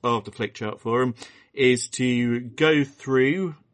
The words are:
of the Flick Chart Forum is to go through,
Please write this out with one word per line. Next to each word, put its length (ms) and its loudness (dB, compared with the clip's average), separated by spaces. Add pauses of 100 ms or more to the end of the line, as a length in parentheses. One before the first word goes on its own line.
of 220 0
the 40 -12
Flick 220 -6
Chart 260 -8
Forum 360 0 (400)
is 340 2
to 520 0
go 440 2
through, 720 0 (200)